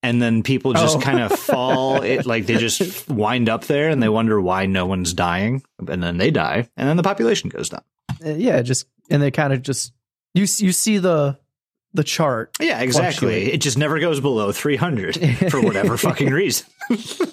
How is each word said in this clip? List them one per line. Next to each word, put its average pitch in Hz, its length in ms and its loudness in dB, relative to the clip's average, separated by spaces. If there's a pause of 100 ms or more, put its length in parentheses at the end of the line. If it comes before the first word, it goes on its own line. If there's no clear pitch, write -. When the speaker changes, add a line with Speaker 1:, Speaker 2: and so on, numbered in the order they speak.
Speaker 1:
And 120 200 2
then 113 220 2
people 131 300 0
just 151 240 2
Speaker 2:
Oh. - 20 0
Speaker 1:
kinda 123 280 0
Speaker 2:
<laughs> - 80 0
Speaker 1:
fall. 131 640 0
It, 127 240 0
like, 113 200 0
they 117 100 2
just 110 520 -2
wind 113 400 0
up 113 160 0
there 147 240 2
and 147 140 2
they 110 60 2
wonder 110 320 2
why 92 260 0
no 95 200 0
one's 90 280 -2
dying. 92 480 0 (260)
And 87 140 -4
then 87 160 -2
they 113 120 4
die. 92 460 0
And 135 120 -2
then 160 80 2
the 175 60 2
population 202 480 0
goes - 200 -8
down. - 120 -14 (420)
Speaker 2:
Uh, 156 60 -4
yeah, 160 320 0
just, 123 240 -2 (240)
and 147 120 2
they 143 100 2
kinda 139 260 0
just, 131 340 -6 (420)
you 190 100 4
s-, - 160 -2
you 190 120 4
see 208 260 0
the, 151 380 2 (560)
the 156 120 0
chart 131 560 -2
Speaker 1:
Yeah, 320 200 0
exactly. 127 500 0
Speaker 2:
fluctuate. 95 240 0
Speaker 1:
It 151 80 0
just 131 160 0
never 151 200 0
goes 151 220 0
below 110 320 0
three 147 240 0
hundred 120 400 -2
Speaker 2:
<laughs> 165 340 0
Speaker 1:
for 143 100 0
whatever 117 360 2
fucking 135 340 0
reason. 151 360 0 (220)
<laughs> 233 180 -2 (260)